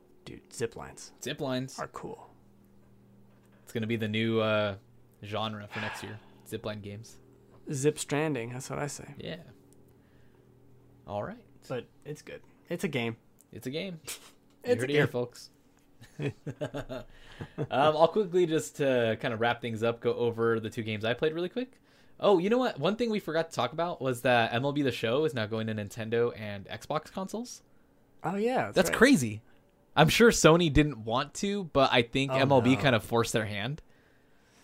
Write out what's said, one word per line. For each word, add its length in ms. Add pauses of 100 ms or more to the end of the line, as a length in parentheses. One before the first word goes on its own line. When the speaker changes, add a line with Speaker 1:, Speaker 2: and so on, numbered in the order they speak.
(240)
Speaker 1:
Dude, 280
zip 220
lines 380 (100)
Speaker 2:
Zip 180
lines. 380
Speaker 1:
are 80
cool. 420 (1300)
Speaker 2:
It's 100
gonna 140
be 100
the 120
new, 320
uh, 340 (500)
genre 460
for 100
next 220
year. 160 (280)
Zip 200
line 140
games. 380 (540)
Speaker 1:
Zip 280
Stranding, 520
that's 160
what 120
I 80
say. 280
Speaker 2:
Yeah. 200 (1700)
All 160
right. 160 (300)
Speaker 1:
But 180 (180)
it's 180
good. 180 (280)
It's 140
a 60
game. 280 (360)
Speaker 2:
It's 160
a 20
game. 340
Speaker 1:
<laughs> 60 (560)
Speaker 2:
You 60
Speaker 1:
It's 100
Speaker 2:
heard 80
Speaker 1:
a 20
Speaker 2:
it 40
here, 100
Speaker 1:
game. 60
Speaker 2:
folks. 380 (680)
<laughs> 840 (540)
Um, 380
I'll 120
quickly, 380
just 300
to 440
kinda 160
wrap 260
things 200
up, 180
go 140
over 460
the 80
two 140
games 240
I 80
played 180
really 160
quick. 320 (380)
Oh, 180
you 140
know 80
what? 200
One 180
thing 120
we 100
forgot 300
to 80
talk 160
about 300
was 200
that 300
M 120
L 80
B 100
The 100
Show 320
is 80
now 140
going 220
to 60
Nintendo 640
and 280
Xbox 440
consoles. 520 (600)
Speaker 1:
Oh, 140
yeah, 300
that's 100
Speaker 2:
That's 140
Speaker 1:
right. 80
Speaker 2:
crazy. 420 (560)
I'm 140
sure 200
Sony 400
didn't 280
want 380
to, 360
but 200
I 100
think 300
Speaker 1:
Oh, 40
Speaker 2:
M 160
L 80
B 160
Speaker 1:
no. 60
Speaker 2:
kinda 180
forced 320
their 140
hand. 340 (840)